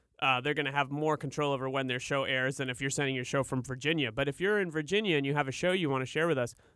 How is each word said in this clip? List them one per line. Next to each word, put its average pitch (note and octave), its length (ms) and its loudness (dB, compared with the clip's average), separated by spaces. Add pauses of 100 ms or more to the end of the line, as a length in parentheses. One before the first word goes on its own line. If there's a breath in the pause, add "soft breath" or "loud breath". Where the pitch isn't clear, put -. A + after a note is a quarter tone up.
(180)
Uh, C3 240 2
they're C#3+ 140 0
gonna C#3+ 160 0
have C#3 180 0
more D3+ 260 2
control D3 380 -2
over C3 160 -2
when C3+ 160 0
their B2+ 140 -2
show C#3 240 0
airs C3 340 0
than C3 140 -4
if B2 100 -6
you're C3+ 80 -2
sending C3+ 240 0
your B2+ 100 -2
show C#3 200 0
from C3 180 -2
Virginia. C3+ 500 0
But C#3 160 0
if C#3+ 140 -6
you're G#3 180 2
in F3+ 120 -2
Virginia D#3+ 440 0
and C#3 120 2
you C#3 80 0
have C#3+ 120 0
a C3 40 -6
show F3+ 220 2
you E3+ 180 2
wanna C3 160 0
share D#3 180 0
with D3+ 140 4
us, A#2+ 160 -2 (200 soft breath)